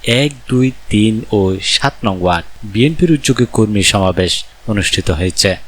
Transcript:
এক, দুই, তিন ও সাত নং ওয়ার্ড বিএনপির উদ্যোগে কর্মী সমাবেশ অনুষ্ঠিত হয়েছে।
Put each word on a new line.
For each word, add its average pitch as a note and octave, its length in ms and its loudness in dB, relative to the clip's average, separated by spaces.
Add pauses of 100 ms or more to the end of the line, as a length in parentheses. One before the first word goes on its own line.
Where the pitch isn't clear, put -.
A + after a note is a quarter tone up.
এক, C#3 280 0 (160)
দুই, B2+ 220 2 (180)
তিন A2 440 2
ও F#2+ 300 2
সাত - 320 -2 (100)
নং F#2 180 -2
ওয়ার্ড F2 240 0 (180)
বিএনপির D3 480 2
উদ্যোগে C3 400 2
কর্মী G#2+ 300 2
সমাবেশ F#2 600 0 (240)
অনুষ্ঠিত G2+ 420 -2
হয়েছে। F2+ 460 0 (120)